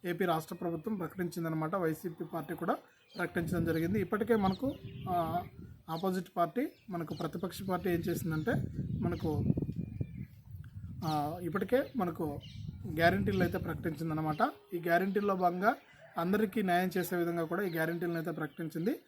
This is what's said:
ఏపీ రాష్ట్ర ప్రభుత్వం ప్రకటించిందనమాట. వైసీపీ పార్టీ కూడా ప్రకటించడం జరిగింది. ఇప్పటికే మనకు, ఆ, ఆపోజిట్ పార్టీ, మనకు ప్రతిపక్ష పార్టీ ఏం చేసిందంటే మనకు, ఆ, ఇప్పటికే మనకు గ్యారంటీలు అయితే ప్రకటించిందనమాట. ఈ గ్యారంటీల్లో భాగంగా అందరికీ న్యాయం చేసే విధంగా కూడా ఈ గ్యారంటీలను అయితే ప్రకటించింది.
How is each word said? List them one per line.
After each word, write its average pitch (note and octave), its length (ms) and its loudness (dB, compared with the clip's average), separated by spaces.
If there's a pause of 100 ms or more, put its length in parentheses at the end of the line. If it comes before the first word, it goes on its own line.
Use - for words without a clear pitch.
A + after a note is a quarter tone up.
ఏపీ F3 200 0
రాష్ట్ర E3 300 0
ప్రభుత్వం E3+ 400 -4
ప్రకటించిందనమాట. E3 800 -2
వైసీపీ E3 500 -2 (100)
పార్టీ D#3+ 200 -4
కూడా F3 200 0 (420)
ప్రకటించడం E3+ 480 0
జరిగింది. E3 360 2
ఇప్పటికే G#3+ 360 2
మనకు, G3 320 2 (420)
ఆ, E4+ 320 0 (480)
ఆపోజిట్ F3+ 460 0
పార్టీ, E3+ 260 2 (280)
మనకు E3+ 300 -4
ప్రతిపక్ష F#3 380 -2 (120)
పార్టీ F3+ 200 0
ఏం E3+ 180 2
చేసిందంటే D#3+ 440 0 (520)
మనకు, F3 260 0 (1700)
ఆ, D#3 380 0
ఇప్పటికే F#3+ 380 2 (160)
మనకు E3 440 -2 (580)
గ్యారంటీలు F#3 440 6
అయితే F3 160 2
ప్రకటించిందనమాట. D#3 840 -2 (320)
ఈ E3+ 40 -2
గ్యారంటీల్లో F#3+ 580 2
భాగంగా F3+ 360 4 (460)
అందరికీ G3+ 440 2
న్యాయం F3+ 360 4
చేసే F3 180 0
విధంగా E3+ 280 2
కూడా E3+ 180 -2
ఈ F#3+ 80 0
గ్యారంటీలను E3+ 460 0
అయితే E3 140 -2
ప్రకటించింది. E3 640 -2 (140)